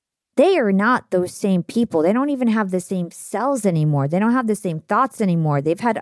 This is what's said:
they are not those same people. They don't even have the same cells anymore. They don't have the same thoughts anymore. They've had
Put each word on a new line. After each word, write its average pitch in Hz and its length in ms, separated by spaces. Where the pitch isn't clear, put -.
they 349 220
are 214 140
not 208 400
those 180 220
same 185 280
people. 226 400
They 180 120
don't 269 160
even 254 180
have 214 240
the 185 80
same 180 320
cells 233 540
anymore. 151 420
They 175 120
don't 226 120
have 247 160
the 214 80
same 160 240
thoughts 240 420
anymore. 160 400
They've 160 180
had 226 220